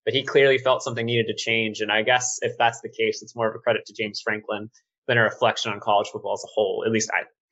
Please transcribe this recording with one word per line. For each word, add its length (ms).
but 80
he 100
clearly 320
felt 260
something 220
needed 220
to 80
change. 460
And 120
I 80
guess 400
if 160
that's 240
the 80
case, 340
it's 140
more 140
of 40
a 40
credit 260
to 80
James 320
Franklin 460
than 120
a 40
reflection 480
on 100
college 300
football 220
as 100
a 120
whole. 320
At 60
least 200
I 60
think. 100